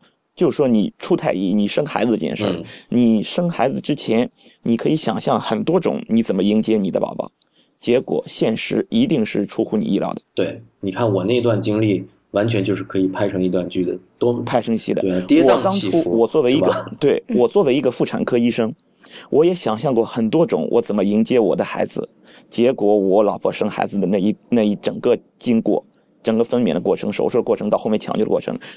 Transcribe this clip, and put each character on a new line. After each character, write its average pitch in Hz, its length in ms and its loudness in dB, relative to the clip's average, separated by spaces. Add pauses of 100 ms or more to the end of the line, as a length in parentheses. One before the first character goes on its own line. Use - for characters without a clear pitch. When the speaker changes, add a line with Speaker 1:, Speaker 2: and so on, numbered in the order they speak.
(340)
Speaker 1:
就 165 160 2
说 139 160 2
你 110 320 2
出 - 160 -2
太 160 200 0
医， 92 180 0
你 104 140 2
生 151 180 -2
孩 196 220 -2
子 120 60 2
这 107 40 2
件 73 180 -4
事 104 120 -2
儿， 95 60 0
Speaker 2:
嗯。 85 120 -8 (240)
Speaker 1:
你 113 340 4
生 175 280 -2
孩 131 180 0
子 135 100 -4
之 - 160 -4
前， 123 360 -2 (320)
你 113 120 0
可 - 140 0
以 151 80 2
想 117 240 -2
象 120 180 0
很 107 240 -4
多 165 160 0
种 113 300 -2
你 113 140 2
怎 107 120 -2
么 92 80 0
迎 104 200 2
接 110 160 2
你 98 120 -2
的 - 80 0
宝 - 160 -4
宝， - 160 -8 (480)
结 120 220 2
果 - 260 -4
现 - 300 -2
实 - 320 -2
一 117 180 2
定 110 180 0
是 104 200 -2
出 107 180 -4
乎 110 140 -2
你 107 80 -2
意 - 140 0
料 - 160 -2
的。 - 80 -14 (120)
Speaker 2:
对， - 280 -4 (180)
你 98 100 -6
看 107 200 0
我 95 140 0
那 117 180 2
段 113 180 2
经 104 200 0
历， 95 260 0 (240)
完 104 180 0
全 107 160 0
就 98 100 0
是 92 80 -4
可 95 160 -6
以 95 80 2
拍 98 220 -2
成 95 140 -2
一 92 80 2
段 90 180 -2
剧 90 160 -2
的， 90 140 -4 (200)
多 120 240 0
Speaker 1:
拍 117 200 0
成 113 140 -2
戏 107 180 -4
的。 - 80 -2
Speaker 2:
对， 90 240 -2
跌 156 180 6
宕 190 260 4
起 190 200 0
伏， 170 80 4
Speaker 1:
我 156 40 4
当 - 0 -
初， - 80 -2 (100)
我 113 60 4
作 156 140 0
为 127 140 4
一 294 40 4
个， - 140 2
Speaker 2:
是 - 60 -4
吧？ - 200 -10
Speaker 1:
对， 139 300 2
Speaker 3:
嗯。 233 80 0
Speaker 1:
我 123 100 4
作 202 180 2
为 131 100 2
一 139 80 0
个 131 80 0
妇 - 120 -2
产 120 220 -2
科 123 140 0
医 120 120 2
生， 113 240 -2 (540)
我 143 160 4
也 180 100 2
想 110 240 -4
象 139 140 -2
过 117 100 2
很 110 280 -2
多 160 160 4
种 85 240 -2
我 120 100 2
怎 113 160 -2
么 101 80 2
迎 104 180 2
接 127 160 2
我 98 160 4
的 92 80 0
孩 92 220 -6
子， - 240 -6 (400)
结 120 240 2
果 107 240 2
我 98 260 4
老 98 160 0
婆 - 140 -2
生 107 160 -2
孩 95 180 -4
子 101 120 -6
的 95 80 0
那 101 120 0
一， 98 160 0 (140)
那 120 140 2
一 104 140 0
整 - 240 -6
个 120 160 2 (220)
经 117 220 0
过， 101 240 0 (380)
整 113 140 0
个 113 60 4
分 123 200 0
娩 92 100 2
的 80 80 -2
过 90 160 0
程、 104 160 -4
手 - 160 -2
术 123 100 0
的 113 40 2
过 113 120 0
程， 104 140 -4
到 107 80 2
后 110 140 -2
面 107 100 0
抢 - 180 -6
救 107 60 0
的 - 40 -2
过 - 120 0
程， - 160 -6 (200)